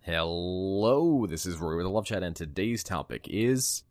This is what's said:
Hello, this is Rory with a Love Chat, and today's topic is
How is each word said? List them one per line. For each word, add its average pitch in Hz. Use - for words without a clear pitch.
Hello, 95
this 80
is 87
Rory 80
with 87
a 92
Love 101
Chat, 95
and 85
today's 92
topic 69
is 127